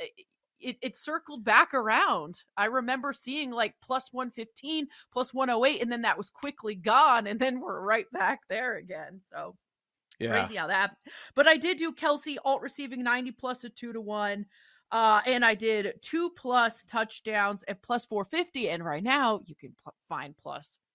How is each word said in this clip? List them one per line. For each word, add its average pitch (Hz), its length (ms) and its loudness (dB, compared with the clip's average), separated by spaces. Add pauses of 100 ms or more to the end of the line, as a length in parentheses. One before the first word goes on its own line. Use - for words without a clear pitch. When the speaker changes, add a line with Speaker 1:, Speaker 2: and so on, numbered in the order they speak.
Speaker 1:
eh, - 60 -8 (540)
it, 247 220 -8
it 262 160 -8
circled 302 460 -8
back 220 280 6
around. 220 680 0 (140)
I 202 80 2
remember 254 480 -2
seeing, 262 400 -6
like, 226 280 -2
plus - 320 -4
one 247 200 -6
fifteen, 285 560 -6 (240)
plus 247 200 -2
one 254 180 0
oh 233 140 2
eight, 285 160 4
and 240 120 -2
then 240 100 -4
that 190 160 2
was - 120 -10
quickly 226 440 -8
gone, 226 540 4
and 214 100 -4
then 254 220 0
we're 190 200 -8
right 214 300 0
back 269 380 0
there 226 280 -4
again. 175 440 -12
So 165 340 -12 (640)
Speaker 2:
Yeah. 226 140 -2
Speaker 1:
crazy 202 240 0
how 165 100 -2
that 180 80 -2
happened. 196 240 0 (380)
But 285 100 6
I 320 120 6
did 330 180 0
do 320 160 -4
Kelce 294 520 -2
alt 269 180 2
receiving 262 420 -8
ninety 247 260 0
plus 254 340 -8
at 233 120 -16
two 240 160 -12
to 226 80 -6
one. 208 460 -4 (440)
Uh, 220 360 6
and 247 180 2
I 220 100 6
did 214 460 0
two 339 300 -2
plus 240 540 2
touchdowns 208 840 -2
at 196 140 -8
plus 240 240 -2
four 208 180 -2
fifty, 311 440 -2
and 170 160 -4
right 160 200 -4
now 247 400 2
you 160 100 -18
can - 260 -20
pl-, - 140 -18 (140)
find 143 280 -8
plus 143 440 -12 (140)